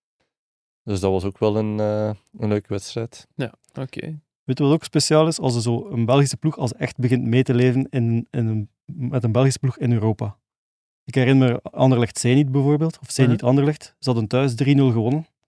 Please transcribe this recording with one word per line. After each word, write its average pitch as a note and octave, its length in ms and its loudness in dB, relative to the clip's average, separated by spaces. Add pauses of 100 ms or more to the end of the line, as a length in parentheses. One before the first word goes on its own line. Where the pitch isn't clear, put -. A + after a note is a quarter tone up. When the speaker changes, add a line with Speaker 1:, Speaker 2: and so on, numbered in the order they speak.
(840)
Speaker 1:
Dus G2 180 -4
dat F#2+ 100 2
was F#2+ 140 0
ook G2+ 140 -8
wel G#2+ 180 0
een, G#2+ 240 -4
eh, G#2+ 300 -2 (280)
een A2 100 -4
leuke G#2 200 -2
wedstrijd. - 640 -10
Speaker 2:
Ja, C3 180 -6 (280)
oké. D3 400 -12 (240)
Speaker 3:
Weet C3 140 -4
je D3 60 2
wat C#3 80 4
ook D#3+ 120 0
speciaal D#3 420 2
is? E3 140 -2
Als B2+ 140 0
er A#2 80 -2
zo A#2 280 -2
een A#2 140 -2
Belgische C3+ 320 2
ploeg, - 220 -4
als A#2+ 160 -4
echt - 240 -8
begint B2 260 0
mee A#2+ 180 2
te B2+ 120 0
leven B2+ 360 2
in, A#2 400 -2
in A#2+ 160 -4
een, G#2+ 220 -4 (240)
met B2+ 320 -6
een A2+ 80 0
Belgische C3 260 2
ploeg C3 200 -4
in A#2+ 140 0
Europa. G#2+ 440 -2 (680)
Ik - 100 -16
herinner C3 380 4
me - 180 -4
Anderlecht A#2+ 480 2
Zenit C3 340 2
bijvoorbeeld, D3 500 0
of - 80 -20
Zenit A#2+ 300 2
Speaker 2:
Mhm. A#2+ 60 -2
Speaker 3:
Anderlecht. C#3+ 520 0
Ze - 120 -4
hadden A2+ 180 0
thuis B2+ 260 0
drie C#3 200 2
nul C3+ 160 4
gewonnen. A#2+ 360 0 (220)